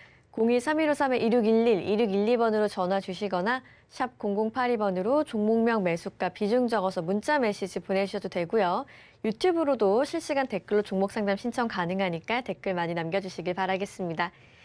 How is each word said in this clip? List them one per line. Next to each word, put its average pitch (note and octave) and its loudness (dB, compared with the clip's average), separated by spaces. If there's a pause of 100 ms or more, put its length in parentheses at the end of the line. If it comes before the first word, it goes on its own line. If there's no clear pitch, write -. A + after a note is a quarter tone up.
(300)
공이 A#3 2
삼일오삼-이륙일일, A#3+ 2
이륙일이 G#3 2
번으로 G#3+ 2
전화 G3 -2
주시거나 F#3+ -2 (260)
샵 - -6
공공팔이 A3 0
번으로 G#3+ 0
종목명, A3+ 2
매수가, F3 -2
비중 A3+ 0
적어서 C#4 0
문자 G#3 0
메시지 G#3 -2
보내주셔도 G3 -2
되고요. F#3+ 0 (400)
유튜브로도 C4 2
실시간 C#4+ -2
댓글로 G#3 0
종목 G3 -2
상담 G3+ 0
신청 A#3 -4
가능하니까 F#3 -2
댓글 G3 -6
많이 E3+ -2
남겨주시길 F3 -4
바라겠습니다. F#3 -4 (340)